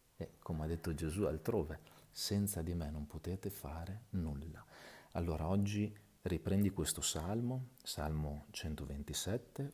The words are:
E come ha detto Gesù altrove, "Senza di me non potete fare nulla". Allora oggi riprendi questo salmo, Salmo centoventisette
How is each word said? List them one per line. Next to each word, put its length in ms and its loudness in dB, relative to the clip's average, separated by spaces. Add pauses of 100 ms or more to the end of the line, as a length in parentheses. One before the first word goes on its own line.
(160)
E 240 -8
come 240 -2
ha 40 0
detto 260 0
Gesù 300 0
altrove, 560 0 (300)
"Senza 520 2
di 120 0
me 160 0
non 180 -2
potete 420 -4
fare 640 -6
nulla". 520 -2 (480)
Allora 360 0
oggi 460 4 (280)
riprendi 500 4
questo 300 0
salmo, 680 0 (120)
Salmo 680 0
centoventisette 1200 -4